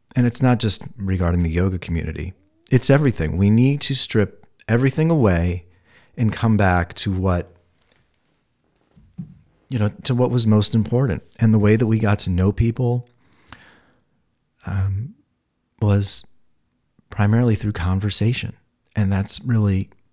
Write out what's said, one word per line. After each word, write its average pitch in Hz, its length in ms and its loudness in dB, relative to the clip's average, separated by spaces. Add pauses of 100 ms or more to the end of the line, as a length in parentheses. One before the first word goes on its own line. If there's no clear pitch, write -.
(160)
And 123 100 2
it's - 160 -2
not 123 160 2
just - 240 2 (140)
regarding 87 460 -2
the 82 80 0
yoga 92 280 -2
community. 80 540 -6 (380)
It's - 200 2
everything. 113 460 0
We 101 140 4
need 131 320 2
to 139 120 -4
strip - 520 -2 (200)
everything 135 440 0
away 90 560 0 (500)
and 107 160 0
come 110 240 0
back 90 380 2
to - 180 -4
what, 92 420 -2 (2250)
you 127 100 -6
know, 104 100 0 (160)
to 131 100 0
what 123 160 2
was 120 160 0
most 107 280 4
important. 117 480 0 (160)
And 110 160 2
the 110 40 4
way 104 180 4
that 113 100 0
we 110 120 0
got 104 220 0
to - 100 -4
know 92 220 2
people, 120 560 -2 (1600)
um, 98 480 -4 (680)
was 101 460 0 (840)
primarily 110 440 2
through 104 180 -4
conversation. 101 840 -2 (420)
And 98 160 0
that's 95 300 -4
really 104 480 0 (220)